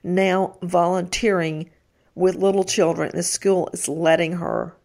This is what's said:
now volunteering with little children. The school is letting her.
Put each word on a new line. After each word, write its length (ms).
now 580
volunteering 1080
with 220
little 300
children. 480
The 100
school 480
is 160
letting 460
her. 500